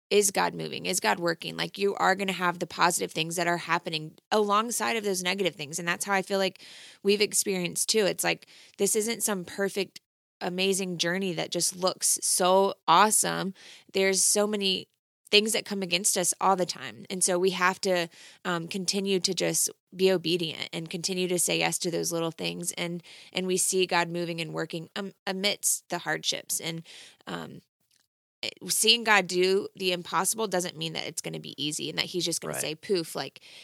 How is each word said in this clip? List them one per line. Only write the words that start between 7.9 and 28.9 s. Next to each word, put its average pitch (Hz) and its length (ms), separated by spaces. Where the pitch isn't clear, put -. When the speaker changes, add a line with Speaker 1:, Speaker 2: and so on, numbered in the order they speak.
Speaker 1:
It's 170 180
like, 170 240
this 202 180
isn't 220 280
some 185 220
perfect, - 560
amazing 185 560
journey 175 360
that 160 180
just 175 240
looks - 460
so 190 520
awesome. 180 680
There's 190 300
so 208 240
many 196 400
things 214 220
that 226 120
come 196 160
against 180 360
us 175 220
all 185 160
the 180 100
time. 127 440
And 185 140
so 180 160
we 190 120
have 180 300
to, 180 260
um, 170 240
continue 196 520
to 185 140
just 165 360
be 190 160
obedient 170 600
and 165 180
continue 180 380
to 175 120
say 165 200
yes - 200
to 180 100
those 170 220
little 165 200
things. 175 420
And, 175 280
and 185 140
we 185 100
see 185 280
God 175 240
moving 170 300
and 156 140
working, 165 420
um, 196 180
amidst - 640
the 175 100
hardships. - 600
And, 165 240
um, 170 340
it, - 100
seeing 226 320